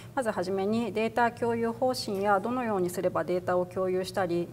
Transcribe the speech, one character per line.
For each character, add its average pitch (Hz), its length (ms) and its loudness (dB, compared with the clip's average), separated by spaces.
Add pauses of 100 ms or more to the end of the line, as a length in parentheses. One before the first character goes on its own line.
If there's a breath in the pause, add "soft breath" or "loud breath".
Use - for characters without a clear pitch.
(160 loud breath)
ま 277 80 0
ず 220 80 -2
は 208 120 -2
じ 185 80 -4
め 196 140 0
に 220 280 0
デ 220 160 0
ー 220 40 -14
タ 233 180 4
共 233 240 -2
有 226 160 0
方 254 220 0
針 202 300 -2
や、 202 160 6
ど 220 120 -4
の 254 120 -2
よ 214 140 0
う 185 40 2
に 175 80 2
す 180 120 -6
れ 180 80 4
ば 165 140 0
デ 180 180 0
ー - 20 -10
タ 180 140 2
を 180 80 2
共 185 240 -2
有 185 160 0
し 185 60 -10
た 190 140 0
り、 170 280 0